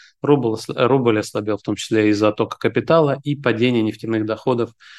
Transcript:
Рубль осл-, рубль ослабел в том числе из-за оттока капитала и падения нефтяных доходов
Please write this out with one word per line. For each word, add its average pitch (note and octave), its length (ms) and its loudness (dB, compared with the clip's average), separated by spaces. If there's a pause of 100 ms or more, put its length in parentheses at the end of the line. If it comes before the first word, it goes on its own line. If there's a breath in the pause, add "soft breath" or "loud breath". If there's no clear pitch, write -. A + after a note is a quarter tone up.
(240 soft breath)
Рубль B2+ 320 2
осл-, - 340 -2
рубль A#2 300 2
ослабел G#2 400 -4
в - 40 -20
том G#2 140 -4
числе G#2+ 320 0
из-за G#2+ 200 2
оттока - 300 -2
капитала C#3 640 2
и C#3+ 140 -4
падения A#2+ 460 0
нефтяных G#2+ 420 -4
доходов A2+ 460 -2 (280 soft breath)